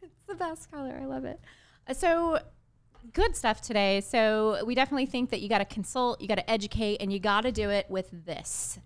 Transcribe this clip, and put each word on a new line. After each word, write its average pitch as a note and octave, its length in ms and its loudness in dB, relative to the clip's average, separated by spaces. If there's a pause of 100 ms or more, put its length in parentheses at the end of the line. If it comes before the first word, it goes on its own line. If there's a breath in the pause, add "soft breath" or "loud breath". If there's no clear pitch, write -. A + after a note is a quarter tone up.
It's E4+ 100 -20 (140)
the G4+ 80 -8
best E4 360 -6
color. C#4 300 -8
I C4+ 40 -8
love C4+ 200 -6
it. - 140 -10 (480 soft breath)
Uh, C4+ 80 -6
so, E4 420 2 (760)
good - 220 4
stuff A3 260 0
today. G3+ 400 2
So, G#3+ 640 2
we A#3+ 100 -2
definitely C4 320 2
think B3+ 240 -2
that A3 100 -2
you G3+ 80 -4
gotta G3+ 160 2
consult, A#3+ 560 -2
you G3 60 -8
gotta G3+ 220 0
educate, G#3 520 0
and G3 100 -2
you G3 80 0
gotta G#3+ 320 2
do G#3 200 0
it G3+ 180 2
with F#3 220 -2
this. - 760 -8